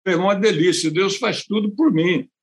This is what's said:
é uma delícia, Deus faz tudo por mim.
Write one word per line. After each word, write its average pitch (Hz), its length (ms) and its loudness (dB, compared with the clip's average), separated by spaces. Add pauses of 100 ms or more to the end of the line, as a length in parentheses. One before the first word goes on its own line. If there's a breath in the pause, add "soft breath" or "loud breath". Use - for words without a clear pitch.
é 180 120 0
uma 190 180 2
delícia, 180 560 0
Deus 190 260 -2
faz 214 280 -4
tudo 208 260 -2
por 311 200 2
mim. 170 380 0 (140)